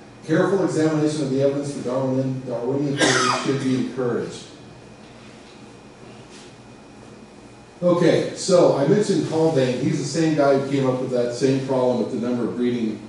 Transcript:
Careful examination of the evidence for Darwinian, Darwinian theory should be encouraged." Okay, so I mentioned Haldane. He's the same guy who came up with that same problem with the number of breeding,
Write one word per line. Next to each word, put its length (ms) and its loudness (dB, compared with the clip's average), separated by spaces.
Careful 380 2
examination 600 0
of 80 -4
the 100 0
evidence 320 0
for 80 -10
Darwinian, 680 -2
Darwinian 500 -4
theory 320 2
should 180 -2
be 240 0
encouraged." 560 -6
Okay, 540 4
so 400 4
I 140 0
mentioned 380 2
Haldane. 520 0
He's 200 0
the 40 -4
same 320 0
guy 220 4
who 120 -2
came 160 0
up 140 0
with 120 -6
that 220 0
same 320 0
problem 340 0
with 120 -4
the 160 -4
number 160 -2
of 140 -4
breeding, 520 -2